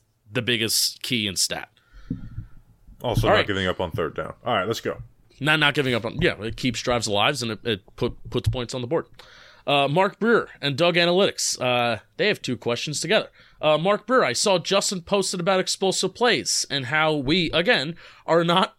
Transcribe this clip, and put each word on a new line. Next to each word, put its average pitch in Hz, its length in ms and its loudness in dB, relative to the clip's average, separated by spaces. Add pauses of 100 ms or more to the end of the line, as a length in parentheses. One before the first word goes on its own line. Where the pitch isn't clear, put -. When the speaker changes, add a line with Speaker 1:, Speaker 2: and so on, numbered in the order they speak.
(320)
Speaker 1:
the 117 120 -4
biggest 110 580 -2
key 110 260 -2
and 87 120 -6
stat. - 300 -4 (1300)
Speaker 2:
Also 113 240 0
Speaker 1:
All 185 80 6
Speaker 2:
not 214 60 6
Speaker 1:
right. 160 80 -2
Speaker 2:
giving 95 180 -2
up 90 160 -2
on 90 80 -2
third 80 260 -4
down. - 200 -8 (100)
All 120 80 -2
right, 95 140 0
let's 113 140 -4
go. - 200 -6 (380)
Speaker 1:
Not, 156 200 2
not 147 140 2
giving 131 220 0
up 110 100 -4
on, - 160 -6
yeah, 107 220 0
it 110 120 -8
keeps 117 260 -4
drives 120 260 -2
alive, 113 340 0
and 113 120 -6
it, 101 100 -10
it - 320 -6
put, 123 180 -2 (160)
puts - 180 -2
points 123 280 -4
on 123 60 -4
the 120 60 -6
board. 151 200 -2 (600)
Uh, 139 200 2
Mark 185 320 0
Breer 220 260 4 (160)
and 143 160 -2
Doug 170 160 4
Analytics, 175 640 2
uh, 123 380 0 (200)
they 190 100 0
have 104 120 -2
two 127 160 -4
questions 120 460 -4
together. 180 280 0 (300)
Uh, 151 200 4
Mark 196 260 0
Breer, 247 180 4
I 127 100 2
saw 185 260 2
Justin 196 420 0
posted 196 380 0
about 185 200 2
explosive 185 540 0
plays 208 560 0
and 135 160 -2
how 156 300 2
we, 147 340 2
again, 165 460 0 (320)
are 165 160 6
not 175 360 2